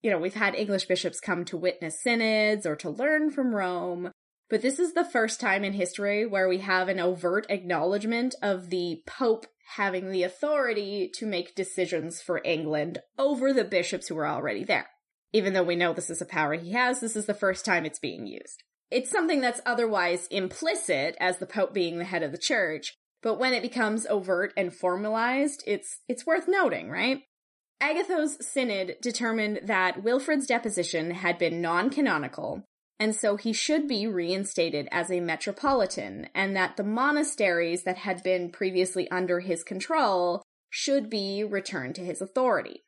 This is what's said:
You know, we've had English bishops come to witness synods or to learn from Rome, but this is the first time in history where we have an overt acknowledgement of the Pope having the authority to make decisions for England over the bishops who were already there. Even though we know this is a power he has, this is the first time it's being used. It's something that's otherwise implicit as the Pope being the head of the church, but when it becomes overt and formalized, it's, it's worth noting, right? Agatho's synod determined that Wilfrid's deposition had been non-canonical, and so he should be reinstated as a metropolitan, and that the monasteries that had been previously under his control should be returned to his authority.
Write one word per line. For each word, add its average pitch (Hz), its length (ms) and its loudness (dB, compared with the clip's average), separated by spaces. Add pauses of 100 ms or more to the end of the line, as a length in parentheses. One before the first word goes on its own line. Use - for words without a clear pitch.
You 226 80 2
know, 185 80 4
we've 180 160 -2
had 208 200 2
English 196 320 -2
bishops 185 340 0
come 175 260 -2
to 180 100 -8
witness 165 460 -4
synods 220 640 2
or 160 120 0
to - 140 -6
learn 302 400 2
from 254 240 0
Rome, 180 580 -2 (360)
but 214 140 0
this 269 160 2
is 349 140 2
the 339 120 4
first 220 360 0
time 202 240 2
in 196 80 -2
history 202 540 0
where 190 220 2
we 185 100 2
have 185 300 2
an 185 120 0
overt 180 480 2
acknowledgement 202 920 0
of 185 300 -2
the 175 360 -2
Pope 226 400 0 (280)
having 190 380 -2
the 185 100 2
authority 208 920 0
to 220 140 -8
make 185 300 -4
decisions 175 680 -2
for - 220 -2
England 156 560 -2 (180)
over 269 340 2
the 247 120 4
bishops 180 420 0
who 165 80 -6
were 151 140 0
already 139 340 -2
there. - 260 0 (440)
Even 196 220 2
though 185 100 4
we 175 100 2
know 170 180 4
this 170 180 -4
is 165 120 -6
a - 40 -6
power 156 280 0
he 170 160 -6
has, 247 300 2
this 226 160 -4
is 214 100 -4
the 202 80 0
first 190 300 0
time 170 200 2
it's 156 140 -6
being 104 300 -6
used. - 340 -16 (300)
It's 247 180 0
something 330 300 2
that's 240 260 0
otherwise 208 640 2
implicit 180 880 -2
as 180 200 0
the 185 80 -6
Pope 202 280 0
being 170 240 0
the 175 60 -4
head 185 180 -2
of 147 80 -2
the 156 80 -10
church, 175 560 -2 (280)
but 190 180 0
when 254 140 2
it 220 80 -2
becomes 220 440 0
overt 190 500 2
and 180 160 0
formalized, 226 920 0
it's, - 400 -4
it's - 200 -4
worth 320 200 2
noting, 202 440 2
right? 240 320 0 (560)
Agatho's 311 680 0
synod 202 560 -2
determined 220 640 0
that 185 380 0
Wilfrid's 269 440 2
deposition 180 640 0
had 185 260 0
been 170 240 0
non-canonical, 175 1000 0 (360)
and 220 160 0
so 208 220 2
he 220 160 -2
should 302 340 2
be 220 200 0
reinstated 175 840 0
as 175 200 -2
a 180 100 2
metropolitan, 175 1120 0
and 196 220 0
that 185 220 0
the 202 60 -2
monasteries 214 1000 2
that 180 160 -2
had 185 240 -4
been 180 280 0
previously 185 600 0
under 180 300 0
his 180 220 -2
control 190 800 0 (300)
should 277 400 0
be 202 340 -2
returned 190 520 -4
to 190 40 -10
his 175 220 -6
authority. 220 640 0